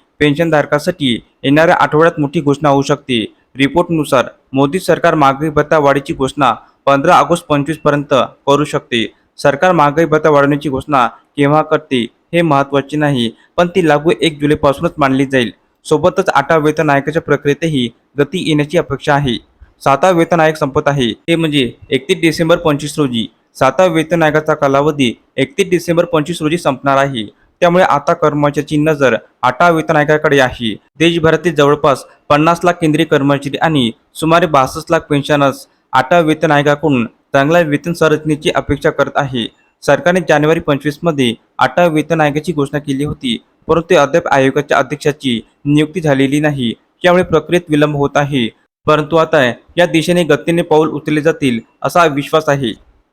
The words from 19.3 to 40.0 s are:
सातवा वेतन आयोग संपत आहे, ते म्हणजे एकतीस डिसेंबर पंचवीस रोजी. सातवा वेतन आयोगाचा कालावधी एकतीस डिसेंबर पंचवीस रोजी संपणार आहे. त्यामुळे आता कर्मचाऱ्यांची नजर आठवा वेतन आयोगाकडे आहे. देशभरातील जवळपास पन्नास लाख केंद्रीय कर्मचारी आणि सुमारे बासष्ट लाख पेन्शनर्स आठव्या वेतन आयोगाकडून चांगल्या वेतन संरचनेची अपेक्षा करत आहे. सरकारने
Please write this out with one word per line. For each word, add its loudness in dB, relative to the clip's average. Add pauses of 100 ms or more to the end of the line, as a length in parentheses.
सातवा 2
वेतन 0
आयोग 2
संपत -4
आहे, 0
ते -4
म्हणजे 0 (180)
एकतीस -2
डिसेंबर 0
पंचवीस -4
रोजी. -2 (300)
सातवा 2
वेतन 0
आयोगाचा 0
कालावधी 0 (240)
एकतीस -2
डिसेंबर 0
पंचवीस -4
रोजी -2
संपणार -2
आहे. -2 (380)
त्यामुळे 4
आता 0
कर्मचाऱ्यांची -2
नजर 2 (260)
आठवा 2
वेतन 0
आयोगाकडे 2
आहे. -2 (260)
देशभरातील 0
जवळपास 2 (260)
पन्नास 2
लाख 2
केंद्रीय 0
कर्मचारी 0
आणि 0 (240)
सुमारे 2
बासष्ट -2
लाख -2
पेन्शनर्स -2 (280)
आठव्या 2
वेतन 0
आयोगाकडून 0 (280)
चांगल्या 2
वेतन -4
संरचनेची -2
अपेक्षा -2
करत -2
आहे. -4 (360)
सरकारने 0 (100)